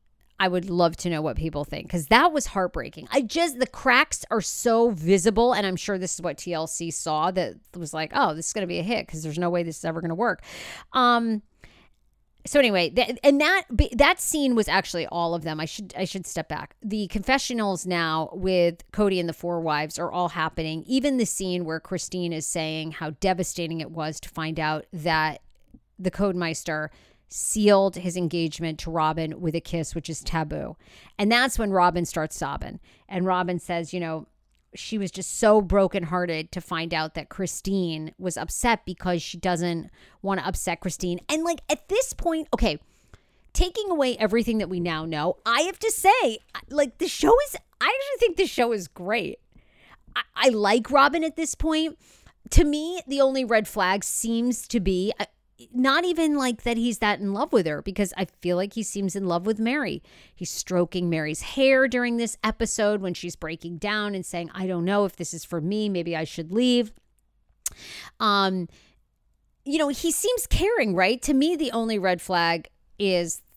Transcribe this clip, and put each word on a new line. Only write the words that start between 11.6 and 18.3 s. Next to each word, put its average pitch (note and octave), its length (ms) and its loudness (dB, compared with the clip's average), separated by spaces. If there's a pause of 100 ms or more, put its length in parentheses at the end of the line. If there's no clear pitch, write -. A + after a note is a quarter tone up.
so - 120 2
anyway, G3 320 4
th-, A#3 340 0
and C#4 160 6
that, F4 240 4 (100)
b-, - 220 2
that D4 240 6
scene C#4 340 0
was G#3+ 140 2
actually F3 380 -2
all E3+ 280 -2
of E3 80 -4
them. D#3 160 -6
I D#3+ 80 -4
should, F#3+ 300 -12
I G3 80 -4
should F#3 220 -8
step - 220 -8
back. - 340 -10
The G#3+ 260 -4
confessionals G#3+ 800 -2
now E3 460 -2